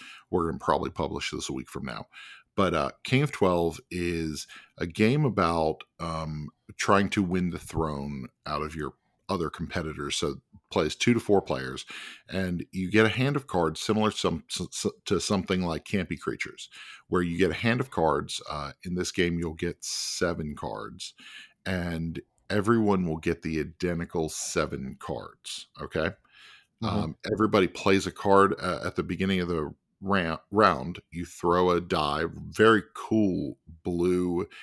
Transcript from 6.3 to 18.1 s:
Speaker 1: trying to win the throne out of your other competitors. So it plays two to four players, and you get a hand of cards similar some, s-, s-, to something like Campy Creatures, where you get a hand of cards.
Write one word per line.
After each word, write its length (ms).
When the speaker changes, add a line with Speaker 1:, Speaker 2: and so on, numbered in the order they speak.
Speaker 1:
trying 320
to 140
win 280
the 80
throne 680
out 160
of 140
your 180
other 220
competitors. 680
So 140
it 80
plays 240
two 180
to 60
four 220
players, 440
and 440
you 180
get 160
a 40
hand 260
of 120
cards 320
similar 320
some, 380
s-, 360
s-, 60
to 140
something 420
like 240
Campy 340
Creatures, 500
where 120
you 160
get 140
a 40
hand 240
of 120
cards. 580